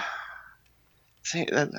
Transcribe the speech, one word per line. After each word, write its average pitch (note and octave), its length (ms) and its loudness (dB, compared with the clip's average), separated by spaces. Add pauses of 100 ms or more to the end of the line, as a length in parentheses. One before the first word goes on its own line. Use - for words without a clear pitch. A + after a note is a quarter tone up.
(1200)
See, E3 220 0
that, C#3 340 4